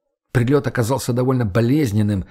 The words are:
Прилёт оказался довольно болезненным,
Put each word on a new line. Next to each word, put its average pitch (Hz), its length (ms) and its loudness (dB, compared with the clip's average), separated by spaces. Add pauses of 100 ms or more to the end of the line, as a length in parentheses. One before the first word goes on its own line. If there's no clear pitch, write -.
(320)
Прилёт 123 340 2
оказался 123 460 -2
довольно 127 320 0
болезненным, 107 880 0